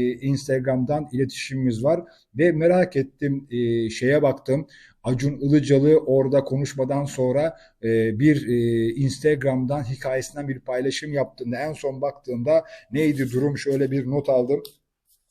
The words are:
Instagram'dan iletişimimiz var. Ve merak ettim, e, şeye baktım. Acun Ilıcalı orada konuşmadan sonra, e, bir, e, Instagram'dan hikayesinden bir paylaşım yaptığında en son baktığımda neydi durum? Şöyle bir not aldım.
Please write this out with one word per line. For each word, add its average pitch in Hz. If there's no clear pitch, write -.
Instagram'dan 127
iletişimimiz 127
var. 170
Ve 165
merak 175
ettim, 139
e, 117
şeye 131
baktım. 139
Acun 131
Ilıcalı 143
orada 135
konuşmadan 139
sonra, 139
e, 113
bir, 139
e, 117
Instagram'dan 135
hikayesinden 131
bir 131
paylaşım 135
yaptığında 123
en 151
son 135
baktığımda 139
neydi 135
durum? 139
Şöyle 139
bir 135
not 139
aldım. 131